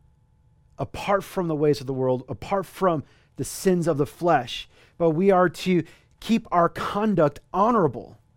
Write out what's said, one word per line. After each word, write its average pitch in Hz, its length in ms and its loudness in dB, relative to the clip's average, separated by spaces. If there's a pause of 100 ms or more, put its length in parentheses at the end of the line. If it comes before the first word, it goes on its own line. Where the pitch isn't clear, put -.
(760)
apart 190 460 -4
from 180 240 -4
the 156 80 -2
ways 147 260 2
of 127 60 -10
the 135 60 -6
world, 127 360 0
apart 190 380 -6
from 170 360 0 (340)
the 143 60 -8
sins 175 440 0
of 156 100 0
the 143 80 0
flesh. 156 640 -2 (280)
But 165 140 2
we 190 200 2
are 180 180 4
to 180 340 0 (360)
keep - 320 -2
our 170 180 4
conduct 190 720 0 (140)
honorable. 180 680 0 (180)